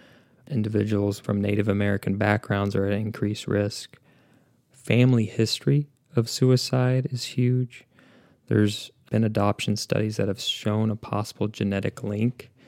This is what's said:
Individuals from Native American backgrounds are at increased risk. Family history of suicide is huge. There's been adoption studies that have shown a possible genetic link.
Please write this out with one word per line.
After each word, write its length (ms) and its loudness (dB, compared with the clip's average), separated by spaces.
Individuals 680 0
from 220 -2
Native 300 0
American 480 0
backgrounds 580 0
are 100 0
at 60 -2
increased 560 -4
risk. 500 -2
Family 500 4
history 640 0
of 120 0
suicide 840 2
is 120 -6
huge. 640 -2
There's 440 2
been 140 2
adoption 540 0
studies 400 -2
that 100 0
have 140 -4
shown 500 -2
a 60 -4
possible 500 -4
genetic 560 -4
link. 460 -2